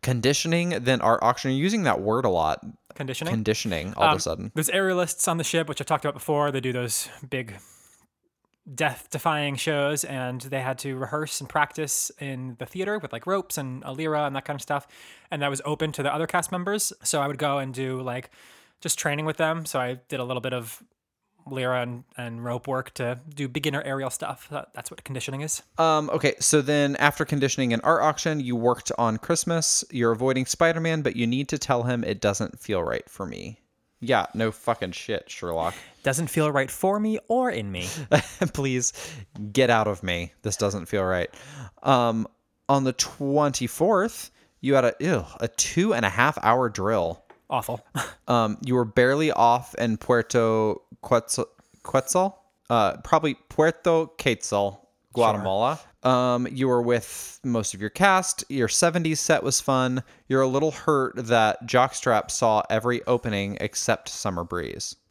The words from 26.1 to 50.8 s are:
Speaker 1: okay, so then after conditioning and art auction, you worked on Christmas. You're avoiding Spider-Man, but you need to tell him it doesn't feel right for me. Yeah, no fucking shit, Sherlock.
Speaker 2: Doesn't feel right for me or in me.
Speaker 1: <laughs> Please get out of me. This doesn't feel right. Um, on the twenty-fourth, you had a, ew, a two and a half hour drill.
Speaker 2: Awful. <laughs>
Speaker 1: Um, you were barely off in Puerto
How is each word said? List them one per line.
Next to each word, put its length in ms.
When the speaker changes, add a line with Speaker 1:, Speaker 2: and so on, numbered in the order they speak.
Speaker 1:
okay, 280
so 220
then 360
after 280
conditioning 480
and 100
art 200
auction, 380
you 160
worked 420
on 180
Christmas. 720
You're 220
avoiding 320
Spider-Man, 560
but 160
you 100
need 220
to 100
tell 260
him 200
it 160
doesn't 400
feel 220
right 260
for 160
me. 340
Yeah, 340
no 160
fucking 420
shit, 380
Sherlock. 420
Speaker 2:
Doesn't 240
feel 260
right 180
for 300
me 180
or 220
in 220
me. 160
Speaker 1:
<laughs> 340
Please 400
get 200
out 180
of 140
me. 400
This 160
doesn't 280
feel 180
right. 260
Um, 440
on 160
the 80
twenty-fourth, 1400
you 140
had 100
a, 160
ew, 240
a 80
two 460
and 100
a 60
half 320
hour 260
drill. 560
Speaker 2:
Awful. 360
<laughs> 60
Speaker 1:
Um, 380
you 100
were 120
barely 460
off 420
in 240
Puerto 800